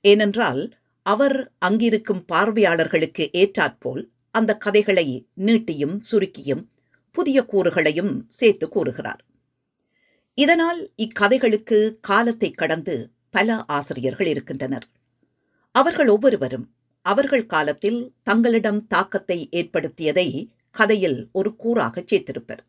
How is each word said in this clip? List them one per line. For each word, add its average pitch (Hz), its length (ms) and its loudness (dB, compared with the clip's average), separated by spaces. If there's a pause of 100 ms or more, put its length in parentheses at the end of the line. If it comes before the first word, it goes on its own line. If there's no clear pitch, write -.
ஏனென்றால் 202 760 2 (260)
அவர் 262 540 0
அங்கிருக்கும் 214 680 0
பார்வையாளர்களுக்கு 170 1080 0
ஏற்றாற்போல் 175 760 -2 (220)
அந்த 214 260 0
கதைகளை 190 760 0
நீட்டியும் 190 680 -2 (100)
சுருக்கியும் 147 540 -2 (460)
புதிய 277 340 0
கூறுகளையும் 170 840 -2
சேர்த்து 202 400 2
கூறுகிறார். - 560 -6 (1080)
இதனால் 330 640 2
இக்கதைகளுக்கு 220 1040 0
காலத்தை 226 500 -2
கடந்து 160 600 -6 (180)
பல 220 360 -2
ஆசிரியர்கள் 139 640 -6
இருக்கின்றனர். 135 600 -6 (840)
அவர்கள் 294 360 2
ஒவ்வொருவரும் 202 680 2 (280)
அவர்கள் 240 440 0
காலத்தில் 185 680 -2 (100)
தங்களிடம் 220 640 2
தாக்கத்தை 180 640 -4
ஏற்படுத்தியதை 160 960 -2 (240)
கதையில் 190 600 0
ஒரு 196 280 -2
கூறாக 180 520 -2
சேர்த்திருப்பர். 127 580 -4